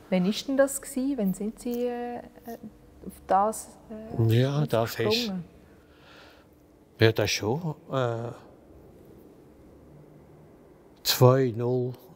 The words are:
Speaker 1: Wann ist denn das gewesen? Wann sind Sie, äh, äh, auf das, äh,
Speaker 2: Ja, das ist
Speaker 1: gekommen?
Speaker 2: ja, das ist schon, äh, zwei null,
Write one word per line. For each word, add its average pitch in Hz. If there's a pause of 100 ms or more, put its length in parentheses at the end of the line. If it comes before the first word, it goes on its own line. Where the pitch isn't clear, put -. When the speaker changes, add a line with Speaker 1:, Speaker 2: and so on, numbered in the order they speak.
(100)
Speaker 1:
Wann 185
ist 214
denn 269
das 277
gewesen? 262
Wann 196
sind 214
Sie, 240
äh, 240
äh, 240 (840)
auf - (140)
das, 202 (220)
äh, 117
Speaker 2:
Ja, 143
das 113
ist 233
Speaker 1:
gekommen? 185 (1500)
Speaker 2:
ja, 113
das 110
ist 98
schon, 147 (160)
äh, 117 (2750)
zwei 127
null, 123 (240)